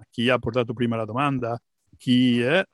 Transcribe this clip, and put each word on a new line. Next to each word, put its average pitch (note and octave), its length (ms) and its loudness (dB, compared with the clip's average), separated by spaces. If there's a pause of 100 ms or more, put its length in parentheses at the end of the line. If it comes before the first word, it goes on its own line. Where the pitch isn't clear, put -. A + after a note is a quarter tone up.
Chi A#2+ 200 -2
ha B2 100 4
portato A#2+ 340 -2
prima A#2 220 -2
la A2+ 100 -4
domanda? A#2+ 560 -4 (360)
Chi B2 420 2
è?" D3+ 240 0 (100)